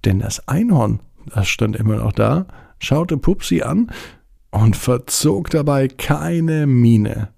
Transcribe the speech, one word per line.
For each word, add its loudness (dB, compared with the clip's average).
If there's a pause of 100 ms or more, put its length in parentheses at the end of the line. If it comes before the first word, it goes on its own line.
Denn 2
das -6
Einhorn, 0 (240)
das -2
stand -2
immer 0
noch -2
da, 0 (320)
schaute -2
Pupsi 0
an -2 (600)
und 4
verzog -2
dabei 0
keine -2
Miene. 2